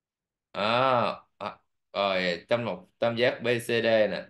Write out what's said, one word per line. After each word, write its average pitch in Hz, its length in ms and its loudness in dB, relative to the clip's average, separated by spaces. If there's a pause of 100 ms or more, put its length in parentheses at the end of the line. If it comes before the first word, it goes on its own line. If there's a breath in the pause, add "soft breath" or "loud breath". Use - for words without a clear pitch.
(540)
Đó. 113 760 0 (100)
À, 101 200 -10 (360)
rồi 92 560 -2
trong 120 160 0
một 95 220 -8 (120)
tam 117 160 0
giác 123 280 2
B 117 40 -4
C 120 200 0
D 117 160 0
nè, 107 460 2